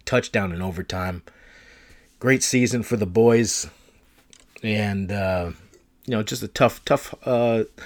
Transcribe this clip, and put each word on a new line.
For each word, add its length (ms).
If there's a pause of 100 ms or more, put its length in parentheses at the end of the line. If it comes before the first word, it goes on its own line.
Touchdown 480
in 100
overtime. 640 (960)
Great 240
season 400
for 120
the 80
boys. 640 (920)
And, 480
uh, 400 (560)
you 60
know, 100
just 220
a 40
tough, 360
tough, 280 (140)
uh, 380 (220)